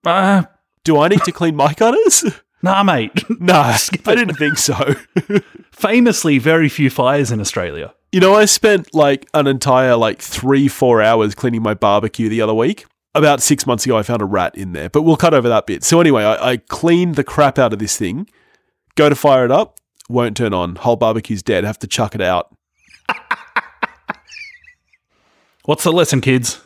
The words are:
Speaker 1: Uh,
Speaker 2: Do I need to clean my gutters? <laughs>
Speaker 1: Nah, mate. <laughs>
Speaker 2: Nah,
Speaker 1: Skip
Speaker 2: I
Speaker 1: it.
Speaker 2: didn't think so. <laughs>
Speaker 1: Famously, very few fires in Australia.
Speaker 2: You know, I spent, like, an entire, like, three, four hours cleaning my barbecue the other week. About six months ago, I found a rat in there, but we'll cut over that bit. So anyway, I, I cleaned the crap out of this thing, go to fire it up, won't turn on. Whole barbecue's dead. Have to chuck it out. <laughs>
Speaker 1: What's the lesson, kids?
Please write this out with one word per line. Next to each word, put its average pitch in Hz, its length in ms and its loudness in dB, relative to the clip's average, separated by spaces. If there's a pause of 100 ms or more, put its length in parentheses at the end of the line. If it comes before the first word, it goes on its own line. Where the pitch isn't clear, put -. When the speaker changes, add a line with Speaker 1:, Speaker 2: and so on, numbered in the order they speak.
Speaker 1:
Uh, 190 380 2 (400)
Speaker 2:
Do 156 160 2
I 160 80 2
need 202 160 2
to 175 80 -2
clean 160 240 -2
my 143 180 0
gutters? 320 500 2
<laughs> - 180 -6 (200)
Speaker 1:
Nah, 190 200 0
mate. 147 300 0 (180)
<laughs> 131 100 -6
Speaker 2:
Nah, 151 340 2
Speaker 1:
Skip - 340 -4
Speaker 2:
I 214 40 2
Speaker 1:
it. 226 40 4
Speaker 2:
didn't 214 180 -2
think 151 240 -2
so. 135 380 -2 (360)
<laughs> - 380 -6
Speaker 1:
Famously, 208 680 2
very 156 300 2
few 139 220 0
fires 135 400 0
in 110 100 -4
Australia. 82 540 -8 (160)
Speaker 2:
You 185 80 0
know, 190 160 6
I 214 120 6
spent, 202 460 0
like, 143 400 0
an 147 140 2
entire, 131 480 2
like, 113 260 -2
three, 139 460 0
four 123 340 2
hours 110 360 2
cleaning 117 260 -4
my 107 120 -2
barbecue 104 540 -2
the 110 140 -2
other 110 120 -2
week. 127 300 -2 (300)
About 147 260 2
six - 240 0
months 120 220 -2
ago, 123 100 0
I 107 60 0
found 113 200 -4
a 101 40 -4
rat 95 300 -2
in 92 160 -10
there, 76 180 -10
but 156 120 0
we'll 160 140 4
cut 170 180 2
over 120 140 2
that 110 180 0
bit. - 180 -6
So 165 160 4
anyway, 135 240 4
I, 110 260 0
I 127 60 -2
cleaned 170 580 -2
the 143 100 -2
crap 143 360 0
out 117 120 2
of 101 60 -8
this 104 180 -6
thing, 113 320 -6 (680)
go 147 120 4
to 143 60 2
fire 131 300 2
it 123 80 0
up, 190 260 -2 (300)
won't 120 280 -4
turn 110 160 -2
on. 90 240 -4
Whole 117 200 0
barbecue's 110 480 -4
dead. 95 180 0
Have 104 160 -8
to - 80 -14
chuck 110 300 -6
it 104 40 -8
out. 90 320 -2 (560)
<laughs> - 60 -4 (2500)
Speaker 1:
What's 151 200 -4
the 165 80 2
lesson, 143 280 0
kids? 127 460 -2